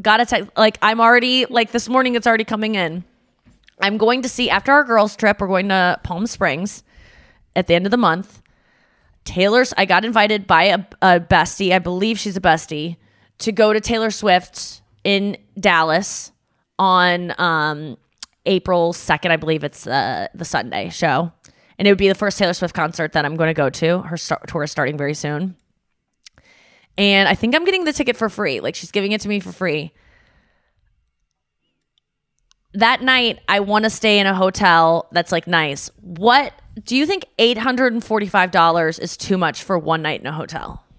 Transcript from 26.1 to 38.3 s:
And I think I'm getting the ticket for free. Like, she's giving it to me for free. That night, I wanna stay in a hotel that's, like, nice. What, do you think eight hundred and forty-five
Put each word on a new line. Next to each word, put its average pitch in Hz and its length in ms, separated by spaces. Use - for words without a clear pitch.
And 202 320
I - 60
think 233 180
I'm 320 100
getting 370 200
the 311 100
ticket 247 240
for 226 100
free. 165 320
Like, 127 140
she's - 160
giving 196 220
it 214 100
to 202 80
me 208 100
for 185 120
free. 156 400
That 226 300
night, 254 440
I 202 120
wanna 208 300
stay 208 300
in 196 80
a 196 60
hotel 175 800
that's, 175 200
like, 170 160
nice. 156 440
What, 214 520
do - 120
you 277 100
think 370 200
eight 233 180
hundred 254 360
and 226 100
forty-five 202 480